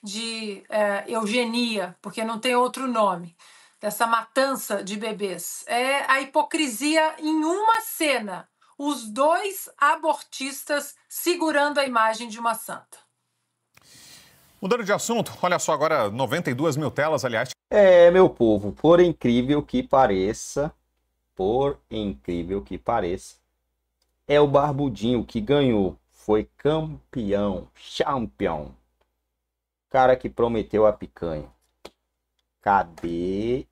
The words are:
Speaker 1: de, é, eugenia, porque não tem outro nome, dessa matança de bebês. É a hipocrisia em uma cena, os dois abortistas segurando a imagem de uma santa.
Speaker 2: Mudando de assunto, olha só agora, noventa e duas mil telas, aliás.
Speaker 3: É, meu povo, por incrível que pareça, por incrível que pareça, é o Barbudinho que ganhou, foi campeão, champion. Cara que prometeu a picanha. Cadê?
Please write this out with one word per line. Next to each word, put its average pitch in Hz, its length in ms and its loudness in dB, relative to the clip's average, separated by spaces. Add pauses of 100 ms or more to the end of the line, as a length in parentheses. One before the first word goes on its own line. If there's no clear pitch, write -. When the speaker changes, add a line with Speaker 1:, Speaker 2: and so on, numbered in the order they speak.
Speaker 1:
de, 214 640 -10
é, 202 380 -2
eugenia, 226 920 -2
porque 214 220 -8
não 226 160 -6
tem 247 160 -2
outro 247 320 0
nome, 190 480 0 (440)
dessa 208 280 -2
matança 233 760 -2
de 202 120 -8
bebês. 202 720 -8
É 262 420 -2
a 269 120 2
hipocrisia 302 1000 0
em 311 240 -2
uma 427 380 0
cena, 226 640 -4 (300)
os 269 320 -6
dois 330 680 -2
abortistas 285 1160 -2 (140)
segurando 302 680 -2
a 277 60 0
imagem 226 440 0
de 220 100 -14
uma 226 160 -2
santa. - 420 -16 (1600)
Speaker 2:
Mudando 220 220 -2
de 196 100 0
assunto, 220 480 -2
olha 180 180 2
só - 140 0
agora, 143 360 2
noventa 131 400 -4
e 127 40 -2
duas 139 240 -2
mil 151 120 -2
telas, 143 340 -2
aliás. 120 280 -2 (180)
Speaker 3:
É, 185 400 8
meu 185 200 8
povo, 104 420 2
por 170 280 6
incrível 143 600 2
que 127 220 -2
pareça, 123 880 0 (640)
por 127 440 0 (120)
incrível 98 720 -6
que 92 140 -12
pareça, 95 580 -4 (920)
é 143 120 4
o 147 80 6
Barbudinho 135 760 0
que - 160 -6
ganhou, 110 580 2 (140)
foi 107 460 0
campeão, 107 1160 -4
champion. 92 960 -4 (1160)
Cara 127 280 4
que 127 120 -8
prometeu 110 560 0
a 104 60 6
picanha. 82 580 -10 (1080)
Cadê? 95 1120 -2